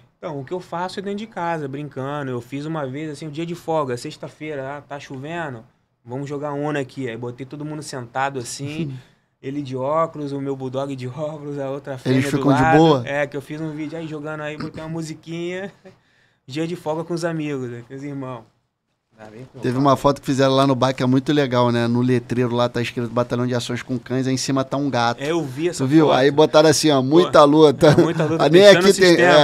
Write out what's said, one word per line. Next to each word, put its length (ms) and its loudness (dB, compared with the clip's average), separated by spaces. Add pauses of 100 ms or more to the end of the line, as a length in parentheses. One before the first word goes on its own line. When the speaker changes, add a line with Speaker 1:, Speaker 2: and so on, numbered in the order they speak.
(180)
Speaker 1:
Então, 240 -10
o 20 -12
que 80 -18
eu 80 -6
faço 400 -8
é 20 -8
dentro 180 -8
de 80 -12
casa, 380 -6
brincando. 680 -8
Eu 100 -6
fiz 240 -10
uma 200 -6
vez, 240 -8
assim, 180 -12
um 40 -12
dia 140 -8
de 100 -8
folga, 400 -4
sexta-feira, 800 -12
ah, 60 -14
tá 180 -14
chovendo, 640 -12 (400)
vamos 240 -10
jogar 240 -8
Uno 260 -4
aqui. 300 -6
Aí 80 -8
botei 300 -12
todo 180 -14
mundo 180 -10
sentado 580 -8
assim, 540 -8 (260)
Speaker 2:
<laughs> 220 -20
Speaker 1:
ele 200 -8
de 160 -8
óculos, 560 -4
o 80 -6
meu 160 -4
bulldog 360 -6
de 140 -10
óculos, 500 -10
a 120 -6
outra 240 -10
Speaker 2:
Eles 100 -12
Speaker 1:
fêmea 200 2
do 160 -2
Speaker 2:
ficam 140 2
de 80 2
Speaker 1:
lado. 160 6
Speaker 2:
boa? 300 6
Speaker 1:
É, 180 -2
que 120 -8
eu 40 -8
fiz 200 -12
um 100 -8
vídeo 260 -10
aí 80 -10
jogando 360 -10
aí, 160 -10
botei 260 -12
uma 60 -12
musiquinha. 840 -10
<laughs> 680 -20
Dia 220 -6
de 80 -8
folga 300 -6
com 80 -8
os 100 -4
amigos, 460 -6
né, 180 -14
com 80 -16
os 80 -14
irmãos. 400 -10 (760)
Ah, 120 -20
bem, 220 -18
pô. 60 -20
Speaker 2:
Teve 180 -4
uma 180 4
foto 240 0
que 60 -20
fizeram 280 2
lá 140 4
no 80 2
bar 180 0
que 100 -4
é 20 0
muito 260 2
legal, 400 2
né? 160 0
No 140 0
letreiro 540 0
lá 120 2
tá 140 -4
escrito 280 -6
Batalhão 380 -2
de 80 -4
Ações 260 -6
com 160 -6
Cães, 300 -4
aí 60 0
em 40 0
cima 260 -2
tá 120 -6
um 140 -2
gato. 320 -2
Speaker 1:
É, 100 -4
eu 120 -2
vi 260 -4
essa 140 -4
Speaker 2:
Tu 40 0
viu? 200 6
Speaker 1:
foto. 100 4
Speaker 2:
Aí 140 4
botaram 380 6
assim, 200 2
ó, 80 4
Speaker 1:
Pô, 100 2
Speaker 2:
"Muita 360 6
luta." 440 6
Speaker 1:
é, 140 8
muita 240 0
luta, 180 0
Speaker 2:
<laughs> 0 -
Ah, 60 4
nem 140 8
Speaker 1:
testando 160 10
Speaker 2:
aqui 100 4
Speaker 1:
o 60 6
Speaker 2:
tem, 120 6
Speaker 1:
sistema. 260 6 (100)